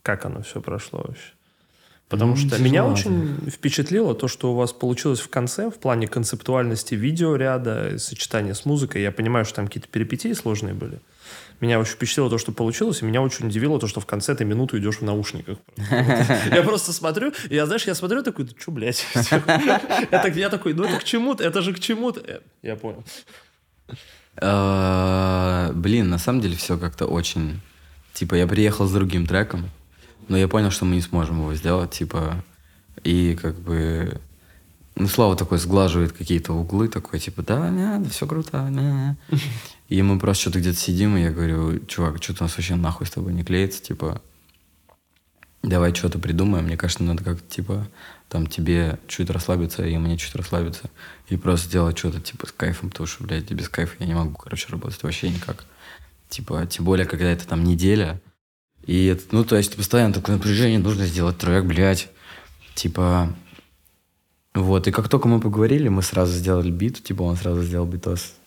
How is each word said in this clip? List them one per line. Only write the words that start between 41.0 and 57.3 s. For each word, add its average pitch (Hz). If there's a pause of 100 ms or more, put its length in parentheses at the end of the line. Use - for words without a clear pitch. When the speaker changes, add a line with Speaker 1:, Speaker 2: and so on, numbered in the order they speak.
Speaker 2:
и 87
я 82
говорю: 80
«Чувак, 82
что-то 92
у 85
нас 82
вообще 87
нахуй 85
с -
тобой 90
не 87
клеится, 92
типа, - (1400)
давай 87
что-то 82
придумаем». 85
Мне 82
кажется, 85
надо 85
как-то, 87
типа, 98 (420)
там, 80
тебе 85
чуть 87
расслабиться, 87
и 82
мне 82
чуть -
расслабиться, 85 (380)
и 92
просто 87
сделать 85
что-то, 82
типа, -
с -
кайфом, 87
потому 80
что, -
блядь, 82
без 82
кайфа 85
я 90
не 82
могу, 82
короче, -
работать -
вообще -
никак. 87 (640)
Типа, -
тем 85
более, 92
когда 85